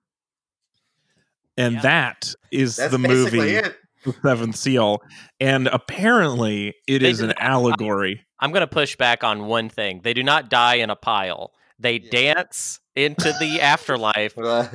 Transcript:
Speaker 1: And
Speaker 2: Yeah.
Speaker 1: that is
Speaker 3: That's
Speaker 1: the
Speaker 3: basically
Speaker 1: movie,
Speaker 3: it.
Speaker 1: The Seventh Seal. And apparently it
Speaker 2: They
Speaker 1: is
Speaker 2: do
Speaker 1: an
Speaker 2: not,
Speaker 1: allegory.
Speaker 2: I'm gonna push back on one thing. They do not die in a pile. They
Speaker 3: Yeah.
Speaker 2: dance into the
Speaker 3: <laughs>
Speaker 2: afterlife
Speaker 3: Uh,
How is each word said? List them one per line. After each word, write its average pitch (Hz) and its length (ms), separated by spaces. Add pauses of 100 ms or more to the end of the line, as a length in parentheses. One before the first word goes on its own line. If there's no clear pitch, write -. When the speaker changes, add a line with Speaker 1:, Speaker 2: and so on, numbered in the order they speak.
(1600)
Speaker 1:
And 123 180
Speaker 2:
Yeah. 113 80
Speaker 1:
that 135 520 (160)
is 127 260
Speaker 3:
That's 127 160
Speaker 1:
the 127 60
Speaker 3:
basically 127 400
Speaker 1:
movie, 110 180
Speaker 3:
it. 208 200 (280)
Speaker 1:
The 131 100 (100)
Seventh 117 320
Seal. 110 440 (380)
And 135 300
apparently 120 1080 (140)
it 135 120
Speaker 2:
They 131 100
Speaker 1:
is 110 80
Speaker 2:
do 113 60
Speaker 1:
an 113 40
Speaker 2:
not, - 120
Speaker 1:
allegory. 107 880 (140)
Speaker 2:
I'm 139 100
gonna 170 160
push 147 300
back 120 260
on 104 240
one 113 220
thing. 98 340
They 117 120
do 127 100
not 139 260
die 123 260
in 113 140
a 104 60
pile. 95 560 (260)
They 117 240
Speaker 3:
Yeah. 117 80 (240)
Speaker 2:
dance - 460 (160)
into 151 420
the 156 220
Speaker 3:
<laughs> - 0
Speaker 2:
afterlife 113 760
Speaker 3:
Uh, 117 380